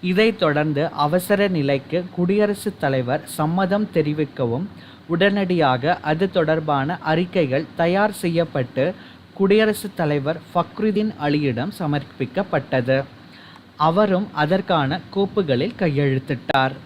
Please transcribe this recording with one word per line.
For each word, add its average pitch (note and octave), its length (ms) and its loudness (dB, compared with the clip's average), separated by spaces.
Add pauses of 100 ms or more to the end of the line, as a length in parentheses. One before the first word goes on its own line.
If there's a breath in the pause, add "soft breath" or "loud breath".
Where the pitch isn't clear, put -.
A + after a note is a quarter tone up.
இதைத் G3+ 380 2
தொடர்ந்து D3+ 440 2 (140)
அவசர F3+ 500 2
நிலைக்கு D3 640 0
குடியரசுத் G3+ 680 0
தலைவர் C3 460 0
சம்மதம் F#3 680 0
தெரிவிக்கவும், D3 720 -2 (420 loud breath)
உடனடியாக E3+ 920 2
அது D#3 300 0
தொடர்பான D#3 720 0
அறிக்கைகள் D#3+ 640 0 (100)
தயார் F#3+ 360 2
செய்யப்பட்டு D#3+ 760 -2 (500 loud breath)
குடியரசுத் G#3 600 2
தலைவர் D3 480 0
ஃபக்ருதீன் G#3 760 0
அலியிடம் C#3+ 540 0
சமர்ப்பிக்கப்பட்டது. C3+ 1200 -2 (800 loud breath)
அவரும் F#3+ 560 2
அதற்கான D#3+ 680 0 (120)
கோப்புகளில் G3 680 0
கையெழுத்திட்டார். C3+ 960 0 (100)